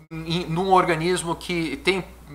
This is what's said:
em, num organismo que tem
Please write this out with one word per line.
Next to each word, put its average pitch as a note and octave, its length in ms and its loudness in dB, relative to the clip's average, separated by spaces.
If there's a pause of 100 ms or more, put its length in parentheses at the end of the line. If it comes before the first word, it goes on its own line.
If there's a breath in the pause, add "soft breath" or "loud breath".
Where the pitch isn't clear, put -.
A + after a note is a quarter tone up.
em, E3 360 -4
num F3 260 0
organismo E3+ 640 2
que D#3+ 420 -4
tem F3+ 280 0 (300)